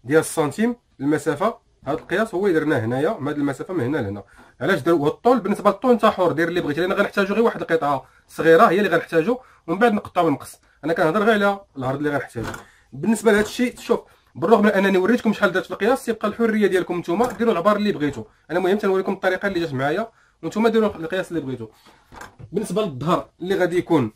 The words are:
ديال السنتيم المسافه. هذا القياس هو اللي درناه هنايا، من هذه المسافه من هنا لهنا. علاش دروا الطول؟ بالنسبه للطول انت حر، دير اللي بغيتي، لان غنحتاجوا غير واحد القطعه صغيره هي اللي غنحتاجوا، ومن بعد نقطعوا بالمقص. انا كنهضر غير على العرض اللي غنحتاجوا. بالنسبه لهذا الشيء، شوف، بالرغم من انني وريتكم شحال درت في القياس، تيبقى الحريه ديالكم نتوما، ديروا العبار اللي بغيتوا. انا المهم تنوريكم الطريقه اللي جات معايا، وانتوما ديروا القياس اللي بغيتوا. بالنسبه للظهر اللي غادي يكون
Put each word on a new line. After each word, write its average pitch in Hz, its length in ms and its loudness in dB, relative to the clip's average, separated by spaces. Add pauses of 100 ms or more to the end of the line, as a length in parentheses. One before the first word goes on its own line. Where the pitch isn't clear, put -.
ديال 147 160 4
السنتيم 208 560 -2 (240)
المسافه. 151 580 -2 (260)
هذا 147 140 -4
القياس 202 360 -2
هو 196 120 0
اللي 165 140 4
درناه 147 180 0
هنايا، 131 420 -2
من 135 80 -4
هذه 151 80 -4
المسافه 143 380 -4
من 139 100 -2
هنا 147 140 -2
لهنا. 101 240 -6 (380)
علاش 156 200 0
دروا 285 280 2
الطول؟ 240 320 2
بالنسبه 196 300 0
للطول 247 200 0
انت 226 160 4
حر، 180 260 2
دير 165 160 0
اللي 175 120 -2
بغيتي، 143 200 -4
لان 185 120 0
غنحتاجوا 202 440 0
غير 226 80 2
واحد 170 160 -2
القطعه 147 440 -2 (240)
صغيره 165 360 6
هي 185 140 4
اللي 202 100 0
غنحتاجوا، 165 480 0 (300)
ومن 170 120 -4
بعد 233 140 4
نقطعوا 180 340 -2
بالمقص. - 340 -4 (240)
انا 160 80 -2
كنهضر 170 300 0
غير 220 120 4
على 202 260 0 (160)
العرض 131 200 -4
اللي 147 140 -2
غنحتاجوا. 120 420 -6 (400)
بالنسبه 208 400 2
لهذا 208 120 4
الشيء، 240 340 -4
شوف، - 220 -2 (340)
بالرغم 202 280 4
من 214 80 6
انني 190 280 2
وريتكم 208 340 2
شحال 196 200 0
درت 180 120 -2
في - 60 -18
القياس، 226 340 0
تيبقى 220 240 -4
الحريه 214 380 0
ديالكم 175 320 -2
نتوما، 165 340 -2
ديروا 226 200 0
العبار 196 240 2
اللي 208 160 0
بغيتوا. 139 320 -4 (260)
انا 165 80 0
المهم 190 200 2
تنوريكم 190 340 0
الطريقه 185 360 -2
اللي 180 120 -2
جات 151 120 -4
معايا، 151 360 -2 (340)
وانتوما 214 260 0
ديروا 214 280 2
القياس 175 340 -6
اللي 165 100 -4
بغيتوا. 123 260 -8 (840)
بالنسبه 202 300 -4
للظهر 147 460 -2 (120)
اللي 185 140 -2
غادي 175 240 0
يكون 151 380 0